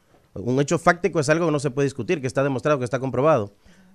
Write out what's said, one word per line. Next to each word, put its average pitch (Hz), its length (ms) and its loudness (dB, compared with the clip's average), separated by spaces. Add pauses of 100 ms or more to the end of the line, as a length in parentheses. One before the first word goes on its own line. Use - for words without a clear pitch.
(340)
Un 123 260 0
hecho 156 180 0
fáctico 175 400 0
es 143 100 0
algo 165 180 2
que 156 60 0
no 147 60 0
se 143 140 -4
puede 139 140 0
discutir, 135 340 -4
que 127 80 -4
está 135 160 -2
demostrado, 139 340 0
que 123 60 -6
está 120 160 -4
comprobado. 127 520 0 (420)